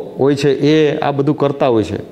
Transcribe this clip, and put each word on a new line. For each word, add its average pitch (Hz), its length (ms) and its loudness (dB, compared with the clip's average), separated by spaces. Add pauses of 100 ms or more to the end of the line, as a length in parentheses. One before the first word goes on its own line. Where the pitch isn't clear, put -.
(180)
હોય 139 160 2
છે 143 160 0
એ 147 480 2
આ 139 120 -2
બધું 139 260 -2
કરતા 139 300 0
હોય 113 180 2
છે. 95 120 -6 (160)